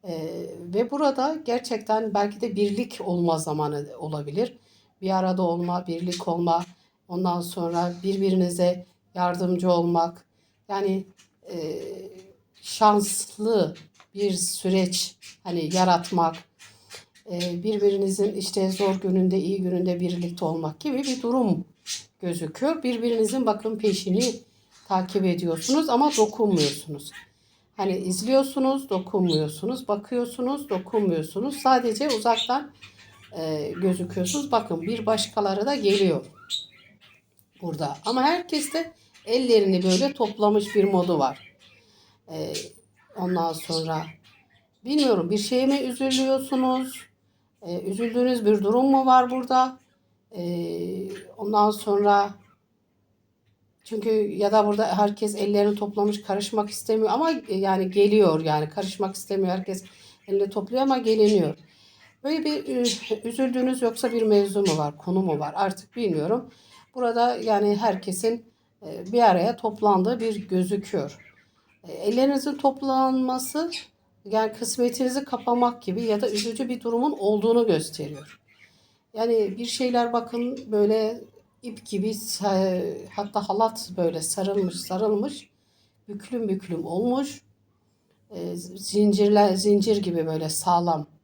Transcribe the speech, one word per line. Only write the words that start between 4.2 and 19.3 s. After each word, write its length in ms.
Bir 160
arada 240
olma, 460
birlik 400
olma, 360
ondan 340
sonra 520
birbirinize 840
yardımcı 560
olmak. 540
Yani, 360
e, 260
şanslı 1120
bir 180
süreç 800
hani 320
yaratmak, 600
e, 320
birbirinizin 720
işte 360
zor 240
gününde, 420